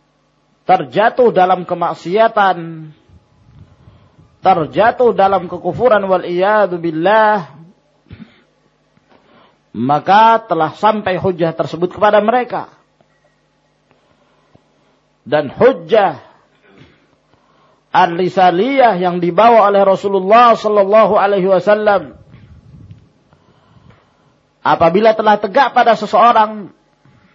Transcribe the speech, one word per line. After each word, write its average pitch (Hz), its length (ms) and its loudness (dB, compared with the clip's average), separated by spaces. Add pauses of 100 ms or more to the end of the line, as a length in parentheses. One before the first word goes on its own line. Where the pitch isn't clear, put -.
(640)
terjatuh 185 720 0
dalam 180 320 0
kemaksiatan, 170 1200 -4 (1500)
terjatuh 185 720 0
dalam 185 400 -2
kekufuran, 196 560 -2
wal 185 160 -2
iyadu 180 560 -2
billah, 170 800 -2 (2250)
maka 190 720 0
telah 156 320 -2
sampai 208 400 -2
hujjah 165 320 -4
tersebut 165 400 -6
kepada 202 320 0
mereka. 233 480 -4 (2500)
Dan 147 240 -4
hujjah 185 720 0 (1700)
ar-risaliyah 185 1080 0
yang 175 240 -4
dibawa 202 480 2
oleh 196 120 2
Rasulullah 196 680 2
sallallahu 208 640 2
alaihi 196 320 0
wasallam. 196 720 0 (2500)
Apabila 170 540 2
telah 214 240 0
tegak 233 320 -2
pada 233 240 2
seseorang, 214 800 0 (600)